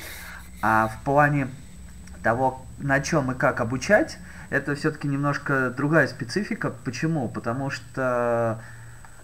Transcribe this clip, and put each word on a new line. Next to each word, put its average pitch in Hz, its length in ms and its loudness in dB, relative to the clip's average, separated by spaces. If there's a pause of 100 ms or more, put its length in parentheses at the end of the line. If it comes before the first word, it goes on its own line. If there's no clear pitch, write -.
(600)
А 110 280 4
в - 140 -10
плане 143 440 4 (760)
того, 123 400 2 (160)
на 139 220 2
чем 139 320 0
и 127 40 -6
как 127 260 2
обучать, 160 580 2 (320)
это 139 240 0
все-таки 151 320 -2
немножко 139 680 2
другая 143 320 4
специфика. 147 640 -2 (140)
Почему? 143 440 0
Потому 120 420 -4
что 120 880 0 (640)